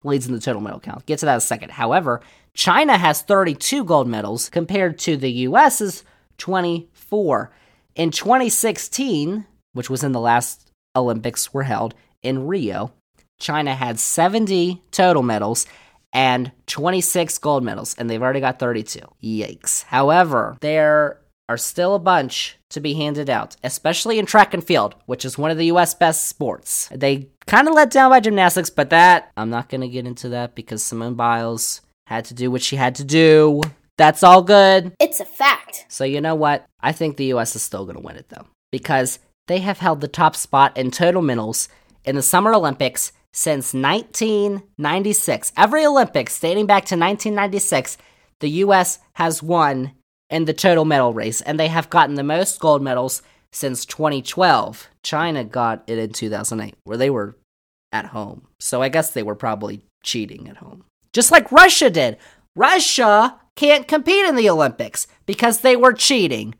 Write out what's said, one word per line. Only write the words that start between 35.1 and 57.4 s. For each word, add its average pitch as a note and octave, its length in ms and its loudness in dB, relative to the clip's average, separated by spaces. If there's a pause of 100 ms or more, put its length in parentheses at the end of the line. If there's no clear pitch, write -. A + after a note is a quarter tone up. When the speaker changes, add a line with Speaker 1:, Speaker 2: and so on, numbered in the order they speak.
Speaker 2:
a G3+ 60 -8
fact. - 640 -4
Speaker 1:
So - 140 -8
you C#3 180 -2
know D#3+ 140 -2
what? D3 300 0 (140)
I C#3 140 -2
think D#3 240 -6
the C#3 80 -4
U B2+ 140 0
S A2+ 160 -4
is A2 60 -8
still F#2+ 240 -10
gonna - 140 -16
win D#2 160 -18
it, C#2+ 140 -20
though, - 180 -20 (240)
because C3+ 480 -2 (280)
they F#3 120 -2
have F#3+ 200 -6
held E3 200 -2
the C#3+ 80 -8
top D#3 300 0
spot C#3 400 2
in B2+ 120 -4
total F3 320 0
medals A#2 460 -4 (380)
in C3+ 100 -4
the C#3+ 60 -4
Summer G3+ 320 2
Olympics C#3+ 580 -2 (220)
since C#3+ 400 -4
nineteen G3+ 880 -2 (140)
ninety-six. E3 800 -2
Every B3+ 280 2
Olympics B3 540 0
dating F#3+ 280 -2
back G3 180 2
to F#3+ 100 -4
nineteen G3+ 400 -2
ninety-six, G3 640 -4 (420)
the D3+ 100 -4
U F#3+ 240 0
S F3+ 260 0 (160)
has E3 280 -4
won C#3+ 480 0 (380)
in D#3+ 160 -2
the D#3 80 -2
total E3 320 2
medal C3+ 280 2
race, A2 280 -6
and D3+ 180 -6
they D#3+ 80 0
have E3 240 -4
gotten C#3+ 240 4
the C#3 80 -4
most E3 360 -2
gold D3+ 220 2
medals B2+ 400 -4 (300)
since B2+ 340 -8
twenty D3 360 -4
twelve. D#3 640 0 (160)
China D#3 400 -4
got A2+ 420 -4
it A2+ 140 -6
in A2+ 120 -6
two A2+ 180 -8
thousand G#2+ 320 -8
eight, G#2 140 -14 (100)
where A2+ 120 -10
they C3+ 120 0
were A2 260 -6 (560)